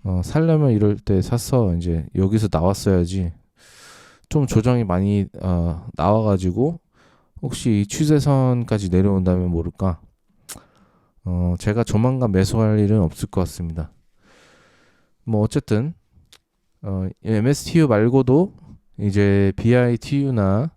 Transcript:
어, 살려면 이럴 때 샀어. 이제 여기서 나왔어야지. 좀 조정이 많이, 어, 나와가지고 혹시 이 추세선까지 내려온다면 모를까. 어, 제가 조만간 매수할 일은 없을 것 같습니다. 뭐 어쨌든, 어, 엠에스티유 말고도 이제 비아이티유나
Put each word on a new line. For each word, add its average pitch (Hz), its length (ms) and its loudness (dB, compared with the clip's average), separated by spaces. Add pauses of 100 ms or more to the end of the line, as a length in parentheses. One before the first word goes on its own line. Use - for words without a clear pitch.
어, 90 200 -2
살려면 156 480 2
이럴 104 260 2
때 95 240 0
샀어. 120 540 0
이제 85 380 -2
여기서 101 380 0
나왔어야지. 90 800 0 (960)
좀 147 160 0
조정이 120 380 2
많이, 98 420 0 (160)
어, 85 540 -2
나와가지고 104 840 0 (600)
혹시 117 400 -2
이 104 60 -2
추세선까지 127 1000 0
내려온다면 92 600 2
모를까. 85 520 -4 (1300)
어, 87 300 0
제가 107 260 -2
조만간 123 480 0
매수할 107 480 2
일은 104 220 2
없을 - 260 -2
것 - 140 -4
같습니다. 82 500 -8 (1300)
뭐 110 180 -2
어쨌든, 117 540 -2 (880)
어, 95 240 -4 (160)
엠에스티유 135 640 0
말고도 127 680 2 (460)
이제 98 560 2
비아이티유나 120 1200 0